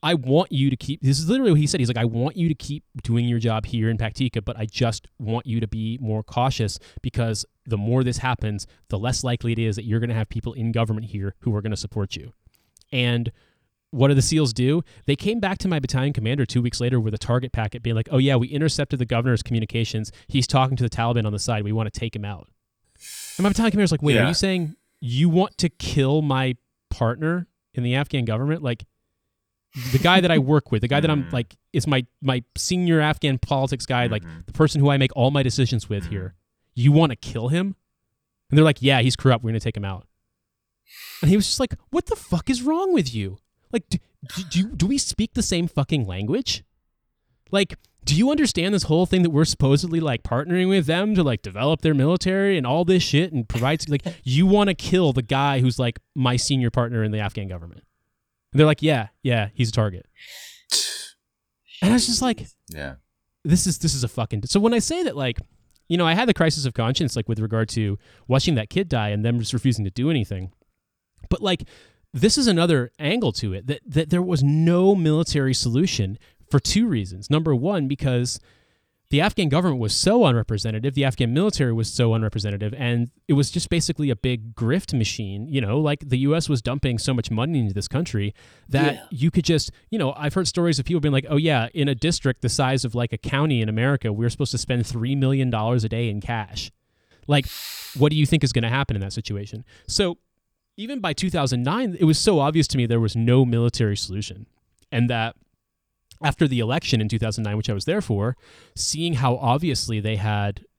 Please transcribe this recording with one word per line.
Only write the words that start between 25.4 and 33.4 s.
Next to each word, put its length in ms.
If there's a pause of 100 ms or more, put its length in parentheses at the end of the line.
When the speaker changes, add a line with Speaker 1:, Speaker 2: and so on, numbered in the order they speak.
Speaker 1:
to 100
kill 520
my 360 (340)
partner 560 (260)
in 80
the 140
Afghan 300
government?" 360
Like, 220 (1080)
the 80
guy 220
that 100
I 60
work 340
with, 100
the 60
guy 140
that 100
I'm, 140
Speaker 2:
Mm-hmm. 80
Speaker 1:
like, 220 (180)
is 120
my, 200 (160)
my 220 (120)
senior 460
Afghan 360
politics 480